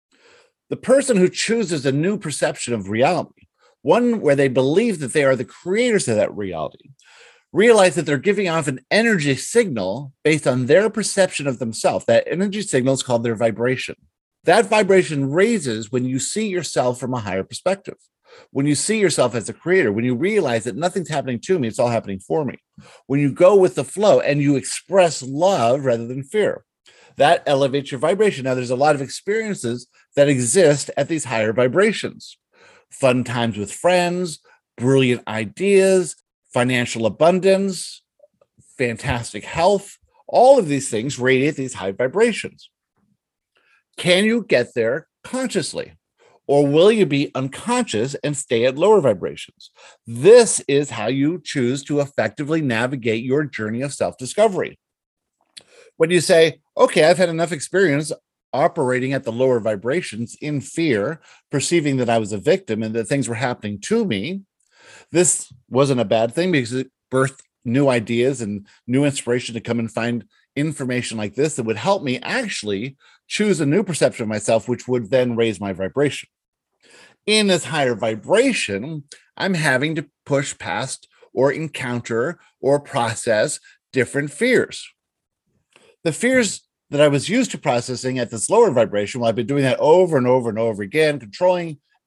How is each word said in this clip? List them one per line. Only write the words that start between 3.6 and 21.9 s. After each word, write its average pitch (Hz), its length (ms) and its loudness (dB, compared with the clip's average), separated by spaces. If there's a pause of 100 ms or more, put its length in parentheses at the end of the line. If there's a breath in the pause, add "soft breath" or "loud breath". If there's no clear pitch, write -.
one 226 380 2
where 143 160 2
they 139 120 2
believe 156 520 0
that 127 120 -8
they 151 120 0
are 135 120 4
the 117 80 -4
creators 214 640 -2
of 110 80 0
that 104 180 0
reality, 87 560 -10 (640 soft breath)
realize 196 420 6
that 165 80 -2
they're 147 160 0
giving 196 300 0
off 160 200 -2
an 131 120 -6 (100)
energy 185 440 2
signal 135 800 -2 (120)
based 151 220 0
on 127 200 0
their 190 240 4
perception 190 560 -2
of 131 120 -4
themselves. 127 480 -2
That 117 200 4
energy 196 360 -4
signal 135 320 0
is 127 80 -4
called 117 200 -2
their 117 140 -2
vibration. 117 600 -2 (480)
That 196 220 4
vibration 180 640 2
raises 147 600 -2
when 127 140 -2
you 131 140 -2
see 214 300 -4
yourself 139 520 -2
from 127 140 -6
a 120 60 -4
higher 95 220 -4
perspective, - 540 -6 (540 soft breath)
when 139 160 -2
you 147 80 2
see 214 240 -2
yourself 143 360 2
as 113 140 -4
a 113 60 -8
creator, 170 360 0
when 110 140 -2
you 127 100 0
realize 139 500 0
that 110 120 -8
nothing's 170 320 -4
happening 131 320 -4
to 185 180 -2
me, 127 80 -2
it's 107 120 -6
all 123 100 2
happening 104 300 -4